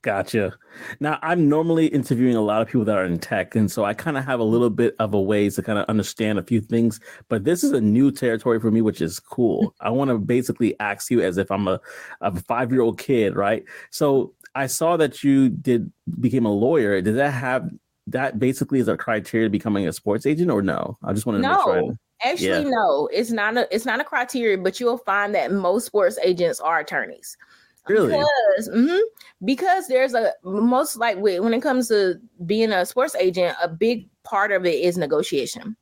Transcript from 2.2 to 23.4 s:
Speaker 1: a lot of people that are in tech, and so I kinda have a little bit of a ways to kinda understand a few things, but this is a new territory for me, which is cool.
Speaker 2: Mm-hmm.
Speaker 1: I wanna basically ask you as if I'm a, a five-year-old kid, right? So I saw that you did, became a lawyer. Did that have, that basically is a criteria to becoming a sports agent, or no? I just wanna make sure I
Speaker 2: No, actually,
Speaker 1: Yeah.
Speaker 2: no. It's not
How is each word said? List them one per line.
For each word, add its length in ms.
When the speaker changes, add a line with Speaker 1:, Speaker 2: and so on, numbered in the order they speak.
Speaker 1:
a 60
lot 220
of 40
people 180
that 120
are 80
in 140
tech, 340
and 180
so 140
I 80
kinda 300
have 160
a 40
little 280
bit 260
of 160
a 80
ways 360
to 40
kinda 260
understand 520
a 40
few 160
things, 400
but 140
this 200
is 80
a 100
new 280
territory 500
for 120
me, 100
which 180
is 200
cool. 560
Speaker 2:
Mm-hmm. 120
Speaker 1:
I 40
wanna 260
basically 600
ask 320
you 100
as 160
if 140
I'm 160
a, 120
a 140
five-year-old 640
kid, 380
right? 280
So 420
I 100
saw 320
that 260
you 260
did, 420
became 280
a 40
lawyer. 500
Did 160
that 140
have, 380
that 320
basically 400
is 80
a 100
criteria 500
to 40
becoming 360
a 60
sports 320
agent, 240
or 140
no? 400
I 100
just 140
wanna 160
make 180
sure 160
I 40
Speaker 2:
No, 140
actually, 400
Speaker 1:
Yeah. 20
Speaker 2:
no. 480
It's 180
not 240